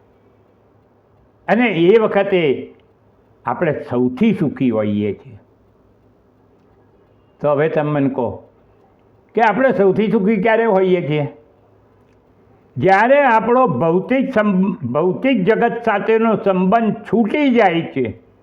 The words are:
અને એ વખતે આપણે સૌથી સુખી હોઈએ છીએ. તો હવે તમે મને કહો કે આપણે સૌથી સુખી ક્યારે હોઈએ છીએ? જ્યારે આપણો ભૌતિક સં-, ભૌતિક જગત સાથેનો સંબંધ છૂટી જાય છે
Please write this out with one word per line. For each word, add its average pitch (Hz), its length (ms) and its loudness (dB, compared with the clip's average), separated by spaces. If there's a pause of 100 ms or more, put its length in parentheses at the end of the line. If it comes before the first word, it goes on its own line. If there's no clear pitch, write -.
(1500)
અને 226 180 -2
એ 185 320 2
વખતે 196 760 -2 (720)
આપણે 143 260 -4 (180)
સૌથી 127 420 0
સુખી 135 380 -2
હોઈએ 104 420 -2
છીએ. 107 260 -16 (2000)
તો 147 100 0
હવે 147 180 2
તમે 151 220 -2
મને 143 180 0
કહો 117 340 -6 (920)
કે - 60 0
આપણે 233 320 2
સૌથી 196 380 2
સુખી 214 260 0
ક્યારે 220 280 0
હોઈએ 185 440 2
છીએ? 147 200 -2 (1500)
જ્યારે 208 460 4
આપણો 240 440 4
ભૌતિક 185 680 0
સં-, 190 600 0
ભૌતિક 185 520 0
જગત 226 400 0
સાથેનો 220 520 0
સંબંધ 196 580 0
છૂટી 240 560 -2
જાય 190 320 2
છે 120 380 -6 (220)